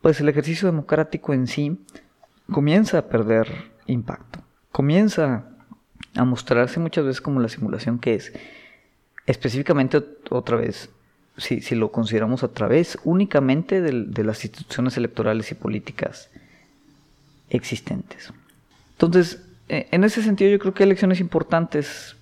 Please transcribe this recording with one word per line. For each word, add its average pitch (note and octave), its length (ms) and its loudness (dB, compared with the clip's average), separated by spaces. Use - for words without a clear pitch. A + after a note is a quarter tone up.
pues D#3+ 160 4
el D3 80 4
ejercicio D#3+ 400 0
democrático D3+ 640 -2
en B2+ 140 0
sí D3 360 -4
comienza E3 460 4
a - 80 -2
perder A2+ 420 2
impacto, - 540 -6
comienza D3+ 760 2
a B2 120 2
mostrarse B2 520 2
muchas E3 280 0
veces C3 160 -2
como C3+ 180 0
la A#2 80 2
simulación A#2 500 -4
que A#2+ 180 0
es, - 180 -8
específicamente C3+ 720 0
ot-, - 320 -4
otra A#2+ 300 -2
vez, - 320 -6
si, A#2 240 -4
si - 120 -4
lo A2 160 0
consideramos A2+ 540 0
a A#2+ 40 -2
través A#2+ 540 0
únicamente E3+ 800 2
del, B2+ 320 -2
de G#2+ 120 -2
las A2 200 -4
instituciones - 540 -4
electorales A2+ 540 -2
y - 20 -10
políticas - 760 -8
existentes. - 840 -8
Entonces, E3+ 500 2
eh, - 200 -6
en F3+ 140 4
ese A3 180 0
sentido G3+ 280 4
yo G3+ 80 4
creo F#3+ 160 -2
que - 80 4
hay G3 80 8
lecciones F#3 280 2
importantes E3 1040 -2